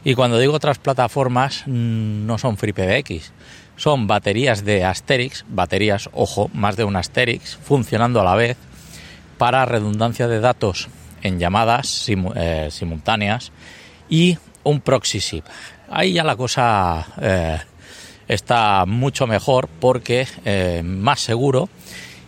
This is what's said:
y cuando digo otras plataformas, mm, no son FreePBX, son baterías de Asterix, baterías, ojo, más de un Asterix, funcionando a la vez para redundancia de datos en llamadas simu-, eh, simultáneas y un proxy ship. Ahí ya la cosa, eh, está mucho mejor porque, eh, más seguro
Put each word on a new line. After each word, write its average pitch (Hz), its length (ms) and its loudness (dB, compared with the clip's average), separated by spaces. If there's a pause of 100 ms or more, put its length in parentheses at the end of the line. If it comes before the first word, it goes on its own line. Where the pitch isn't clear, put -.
y 135 100 2
cuando 120 240 2
digo 135 160 4
otras 147 240 0
plataformas, 127 880 0
mm, 110 640 -2
no 113 100 -2
son 110 200 -2
FreePBX, 98 760 -2 (420)
son 139 300 2
baterías 104 600 2
de 101 200 2
Asterix, 123 640 -2
baterías, 101 640 0
ojo, - 400 0
más 104 220 0
de 113 80 0
un 101 120 0
Asterix, - 640 -2
funcionando 117 640 2
a - 20 6
la 90 120 4
vez 117 220 2 (800)
para 127 260 4
redundancia 113 640 0
de 113 120 0
datos 117 500 0 (340)
en 92 160 -2
llamadas 113 480 2 (200)
simu-, 95 280 -2
eh, 80 340 -2
simultáneas 101 800 -4 (580)
y 165 280 4 (260)
un 147 160 2
proxy 127 400 0
ship. 82 240 -6 (460)
Ahí 185 240 0
ya 165 100 0
la 151 120 0
cosa, 104 720 0 (120)
eh, 85 380 0 (680)
está 107 580 2
mucho 127 400 0
mejor 127 420 2
porque, 123 600 0 (180)
eh, 90 380 0
más 95 360 -2
seguro 131 480 0 (600)